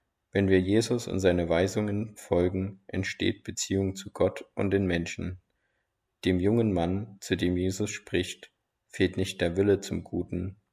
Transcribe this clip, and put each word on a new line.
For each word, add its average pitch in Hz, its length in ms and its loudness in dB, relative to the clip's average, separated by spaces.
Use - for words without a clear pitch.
Wenn 98 160 4
wir 95 120 8
Jesus 110 480 0
und 92 100 -4
seine 90 300 4
Weisungen 104 680 0
folgen, 92 680 -2
entsteht - 560 -4
Beziehung 98 540 -2
zu - 160 -14
Gott - 320 0
und 101 160 -2
den 98 160 2
Menschen. 87 540 -4
Dem 92 120 4
jungen 107 340 2
Mann, 92 480 -2
zu - 160 -2
dem 90 200 0
Jesus 95 340 -2
spricht, - 640 -6
fehlt 90 280 0
nicht - 240 -4
der 87 160 0
Wille 98 240 4
zum 87 240 -6
Guten, 90 560 -6